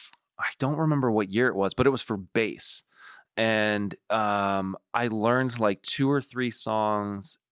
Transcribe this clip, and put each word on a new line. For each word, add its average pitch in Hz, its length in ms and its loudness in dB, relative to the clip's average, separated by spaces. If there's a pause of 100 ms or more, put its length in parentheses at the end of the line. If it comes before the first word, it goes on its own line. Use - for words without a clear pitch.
(380)
I - 100 -4 (120)
don't 139 180 0
remember 151 340 2
what 104 200 2
year 120 160 4
it 92 80 0
was, 98 200 0
but 127 120 2
it 139 40 4
was 123 100 -4
for 107 160 -6
bass. 95 680 -4 (540)
And, 107 580 0 (140)
um, 101 680 0 (180)
I 120 140 0
learned, 117 520 0
like, 104 240 2
two 135 280 0
or 139 100 0
three 123 300 -6
songs, 104 840 -2 (140)